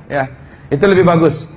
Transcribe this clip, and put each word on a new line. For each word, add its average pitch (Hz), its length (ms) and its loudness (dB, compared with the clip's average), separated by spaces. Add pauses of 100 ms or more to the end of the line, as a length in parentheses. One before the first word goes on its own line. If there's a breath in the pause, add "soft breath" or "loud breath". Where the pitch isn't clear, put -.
ya. 135 240 -6 (400 loud breath)
Itu 143 160 0
lebih 190 160 2
bagus. 165 540 0